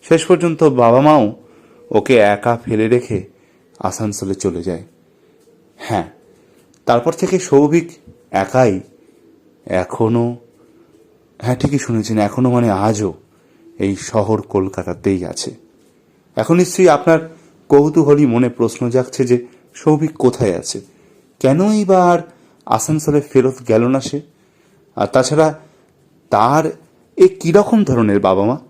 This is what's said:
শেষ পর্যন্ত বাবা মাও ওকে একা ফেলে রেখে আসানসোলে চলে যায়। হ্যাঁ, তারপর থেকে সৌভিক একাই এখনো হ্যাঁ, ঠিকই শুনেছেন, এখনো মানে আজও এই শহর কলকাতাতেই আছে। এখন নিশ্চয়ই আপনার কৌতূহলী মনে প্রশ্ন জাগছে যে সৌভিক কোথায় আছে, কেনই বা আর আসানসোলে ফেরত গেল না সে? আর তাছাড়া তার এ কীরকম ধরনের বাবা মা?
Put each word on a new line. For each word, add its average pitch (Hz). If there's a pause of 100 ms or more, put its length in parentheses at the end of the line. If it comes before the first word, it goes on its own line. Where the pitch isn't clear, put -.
শেষ 160
পর্যন্ত 165
বাবা 123
মাও 143 (480)
ওকে 113
একা 104
ফেলে 113
রেখে 117 (540)
আসানসোলে 101
চলে 87
যায়। 87 (920)
হ্যাঁ, 92 (760)
তারপর 123
থেকে 185
সৌভিক 156 (420)
একাই 98 (840)
এখনো 117 (1040)
হ্যাঁ, 123
ঠিকই 139
শুনেছেন, 110
এখনো 107
মানে 120 (140)
আজও 107 (680)
এই 98
শহর 107 (100)
কলকাতাতেই 95
আছে। 85 (840)
এখন 120
নিশ্চয়ই 175
আপনার 160 (500)
কৌতূহলী 147
মনে 120
প্রশ্ন 117
জাগছে 127
যে 123 (400)
সৌভিক 151
কোথায় 120
আছে, - (600)
কেনই 190
বা 185 (120)
আর 170 (460)
আসানসোলে 147
ফেরত 131 (120)
গেল 113
না 131
সে? 143 (800)
আর 101
তাছাড়া 147 (840)
তার 127 (540)
এ 185 (120)
কীরকম 202
ধরনের 107
বাবা 95
মা? 123 (140)